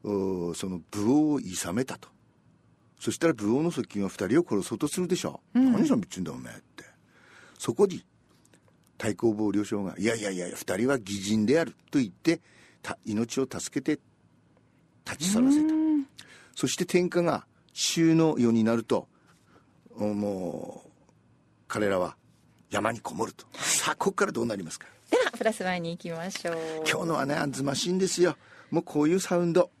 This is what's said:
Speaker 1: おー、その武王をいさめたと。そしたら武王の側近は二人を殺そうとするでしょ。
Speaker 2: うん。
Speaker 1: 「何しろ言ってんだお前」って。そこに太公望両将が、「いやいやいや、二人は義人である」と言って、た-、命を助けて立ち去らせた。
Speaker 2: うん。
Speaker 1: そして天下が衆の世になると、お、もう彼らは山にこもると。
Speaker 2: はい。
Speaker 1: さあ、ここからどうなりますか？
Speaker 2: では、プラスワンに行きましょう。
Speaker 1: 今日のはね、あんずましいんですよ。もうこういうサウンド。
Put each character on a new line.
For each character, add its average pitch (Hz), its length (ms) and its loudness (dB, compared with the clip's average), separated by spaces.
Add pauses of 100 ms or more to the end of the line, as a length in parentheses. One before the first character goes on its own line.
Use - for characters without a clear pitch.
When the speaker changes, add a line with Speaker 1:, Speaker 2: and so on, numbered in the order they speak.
Speaker 1:
お 98 480 -2
ー、 - 40 -8
そ - 120 -8
の 90 140 -8 (100)
武 104 200 0
王 151 220 4
を 139 60 0
い 90 160 -8
さ 85 180 -4
め 123 120 -2
た - 120 -10
と。 - 120 -20 (920)
そ - 120 -2
し - 60 -6
た 165 100 2
ら 165 60 4
武 107 240 0
王 151 60 2
の 170 80 0
側 135 160 -4
近 101 160 -4
は 92 60 -2
二 95 180 -4
人 127 120 4
を 170 80 0
殺 104 160 0
そ 117 120 -6
う - 20 -14
と 151 100 -2
す - 120 -4
る 180 80 -2
で 175 80 0
し - 100 -6
ょ。 76 160 -8 (120)
Speaker 2:
う 240 60 4
ん。 262 140 6
Speaker 1:
「何 226 120 4
し 302 40 -2
ろ 262 60 4
言 107 100 -2
っ - 20 -20
て - 120 -12
ん 90 40 -4
だ 78 80 -6
お - 60 -12
前」 60 160 -14
っ 101 40 -18
て。 - 260 -20 (760)
そ - 160 -4
こ 196 140 4
に 180 180 -8 (920)
太 107 180 -2
公 113 180 2
望 104 180 0
両 101 120 0
将 101 200 -4
が、 87 160 -6
「い 92 40 -4
や 113 120 2
い 113 60 -8
や 101 100 -4
い 92 60 -4
や、 87 160 -6
二 - 240 -4
人 117 100 2
は 139 100 2
義 101 240 -8
人 107 240 2
で 135 140 4
あ 165 60 0
る」 117 100 -12 (160)
と 147 80 2
言 123 80 0
っ - 20 -8
て、 165 320 0 (400)
た-、 - 240 -10
命 113 340 -4
を 131 100 0
助 - 300 -6
け - 20 -4
て 147 200 -2 (1040)
立 - 200 -8
ち 185 60 0
去 220 100 2
ら 262 100 6
せ 302 140 6
た。 311 80 2
Speaker 2:
う 311 40 2
ん。 311 300 2 (480)
Speaker 1:
そ - 120 -2
し - 80 -2
て 175 100 -2
天 180 240 2
下 175 120 0
が 160 260 0 (260)
衆 165 420 4
の 160 220 6
世 120 140 4
に 113 120 4
な 113 120 4
る 113 80 0
と、 - 240 0 (880)
お、 107 180 -2
も 101 720 -6
う - 40 -20 (800)
彼 107 200 0
ら 95 120 2
は 87 180 -4 (520)
山 101 220 0
に 117 80 -6
こ - 160 -10
も 82 100 -2
る 92 80 -14
と。 - 120 -20
Speaker 2:
は - 80 -20
い。 - 100 -10
Speaker 1:
さ - 300 0
あ、 - 20 -2
こ - 140 -4
こ - 20 0
か 202 140 2
ら 196 80 -6
ど 117 80 -2
う 117 40 0
な 113 100 -2
り 98 80 -8
ま 80 80 -10
す - 80 -12
か？ - 80 -20 (220)
Speaker 2:
で - 80 4
は、 480 140 2
プ 233 120 -8
ラ 214 100 2
ス 208 100 -8
ワ 185 120 -2
ン 175 80 -6
に 165 80 -6
行 170 80 -10
き - 120 -12
ま 165 180 -8
し - 180 -8
ょ 170 40 -2
う。 165 40 -4 (340)
Speaker 1:
今 156 120 -2
日 170 60 -2
の 165 80 0
は 139 100 0
ね、 139 100 -2
あ 156 120 -2
ん 143 40 -4
ず 131 120 -6
ま 139 120 0
し - 120 -2
い 180 60 0
ん 185 40 2
で 190 100 2
す 175 140 0
よ。 170 160 4 (320)
も 160 120 0
う - 20 -14
こ 147 200 0
う 151 60 6
い 170 40 4
う 190 60 2
サ 180 180 0
ウ 175 80 2
ン 170 80 0
ド。 180 260 4